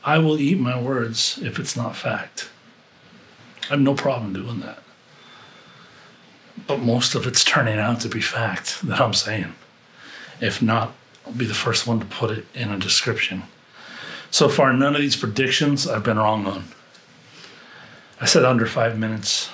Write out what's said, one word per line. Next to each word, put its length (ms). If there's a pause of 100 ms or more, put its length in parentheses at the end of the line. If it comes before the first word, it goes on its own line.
I 140
will 220
eat 180
my 220
words 600
if 160
it's 180
not 180
fact. 560 (1120)
I 100
have 60
no 140
problem 380
doing 280
that. 220 (1800)
But 140
most 340
of 120
it's 180
turning 340
out 220
to 80
be 120
fact 640
that 180
I'm 140
saying. 400 (880)
If 200
not, 320 (320)
I'll 80
be 140
the 80
first 320
one 140
to 60
put 240
it 240
in 160
a 80
description. 680 (880)
So 180
far, 240
none 220
of 60
these 160
predictions 680
I've 160
been 160
wrong 280
on. 180 (1600)
I 60
said 180
under 220
five 320
minutes. 560